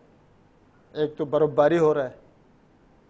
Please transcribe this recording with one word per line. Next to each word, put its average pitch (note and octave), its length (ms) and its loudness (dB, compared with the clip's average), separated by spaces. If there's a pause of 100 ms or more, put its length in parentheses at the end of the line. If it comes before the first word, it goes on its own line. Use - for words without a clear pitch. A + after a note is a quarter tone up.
(960)
एक D3+ 180 -4
तो D#3 100 -6
बर्फबारी D3 520 2
हो D#3 160 2
रहा C#3+ 120 -2
है, B2 100 -14 (960)